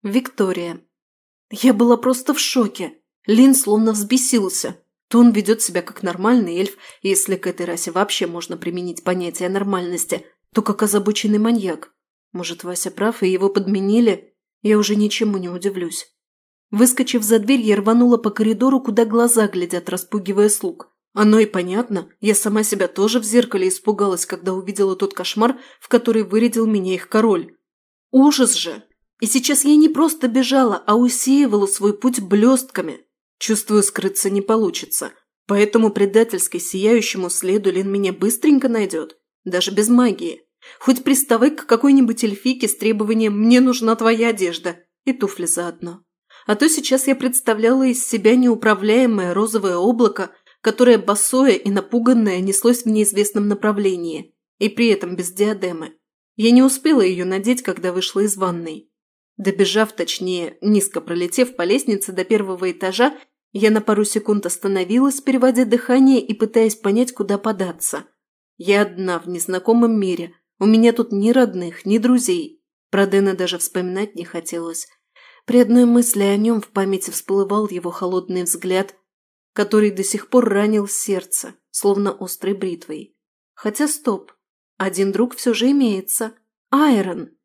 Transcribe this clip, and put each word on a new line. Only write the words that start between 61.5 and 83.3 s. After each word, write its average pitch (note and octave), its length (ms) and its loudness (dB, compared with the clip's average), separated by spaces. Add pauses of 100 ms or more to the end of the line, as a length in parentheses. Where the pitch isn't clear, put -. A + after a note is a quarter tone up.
по F3 80 -4
лестнице G3+ 480 -2
до F#3 120 -4
первого F#3 480 -2
этажа, G3 460 -2 (340)
я G#3+ 200 2
на G#3+ 100 2
пару G#3+ 220 0
секунд G#3 420 -2
остановилась, G3+ 760 0
переводя B3+ 440 2
дыхание B3+ 560 4
и A3 120 -8
пытаясь A3 420 0
понять, A#3 380 -2
куда F3 240 -4
податься. F#3 680 -6 (520)
Я G3+ 260 2
одна F3+ 360 -4
в E3+ 80 -12
незнакомом G3+ 720 0
мире, F3 340 -4 (260)
у F#3+ 60 0
меня A3+ 280 6
тут A#3 180 -2
ни G3+ 200 0
родных, F#3 540 0
ни G#3 120 2
друзей. A3 640 0 (280)
Про G3 160 2
Дэна G3 280 0
даже F3+ 220 -4
вспоминать F#3 580 -6
не E3+ 80 -12
хотелось. E3 640 -10 (580)
При A#3+ 140 4
одной A#3+ 260 6
мысли A#3+ 380 2
о G3+ 140 0
нём A3 240 0
в - 80 -18
памяти F#3+ 400 -4
всплывал G3 580 -2
его F3 240 -8
холодный F3+ 520 -4
взгляд, F#3 520 -4 (580)
который G#3 380 0
до F#3+ 120 -6
сих - 260 -6
пор A#3+ 180 4
ранил G#3 400 0
сердце, - 680 -6 (160)
словно G3+ 460 -2
острой F#3+ 360 -6
бритвой. E3+ 640 -10 (380)